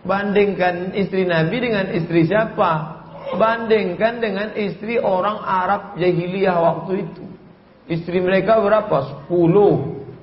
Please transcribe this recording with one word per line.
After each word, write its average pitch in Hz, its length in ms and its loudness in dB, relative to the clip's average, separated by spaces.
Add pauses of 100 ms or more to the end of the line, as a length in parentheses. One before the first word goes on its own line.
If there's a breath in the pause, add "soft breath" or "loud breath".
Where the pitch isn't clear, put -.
Bandingkan 190 960 0
istri 190 320 0
Nabi 165 320 0
dengan 208 320 -2
istri 165 320 2
siapa? 180 720 0 (400)
Bandingkan 220 800 0
dengan 214 400 -4
istri 214 400 -4
orang 202 480 0
Arab 190 560 -2
jahiliyah 180 560 0
waktu 170 480 0
itu. - 200 -14 (600)
Istri 170 320 -4
mereka 190 480 2
berapa? 208 320 2 (160)
Sepuluh. 175 880 2 (220)